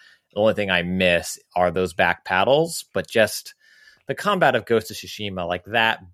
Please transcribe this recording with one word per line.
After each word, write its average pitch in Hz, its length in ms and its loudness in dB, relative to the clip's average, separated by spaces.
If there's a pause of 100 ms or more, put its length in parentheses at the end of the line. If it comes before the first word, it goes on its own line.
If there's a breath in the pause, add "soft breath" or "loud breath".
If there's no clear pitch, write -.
(340 soft breath)
The 101 60 -4
only 107 140 4
thing 98 160 -2
I 90 120 2
miss 90 560 0 (180)
are 90 140 4
those 87 240 -2
back 87 300 0
paddles, 135 680 0
but 95 160 -4
just - 460 0 (520 soft breath)
the 139 100 -4
combat 170 400 2
of 110 80 -2
Ghost 110 260 0
of 107 60 -12
Tsushima, 95 500 -8
like, 87 200 -4
that 113 340 0 (140)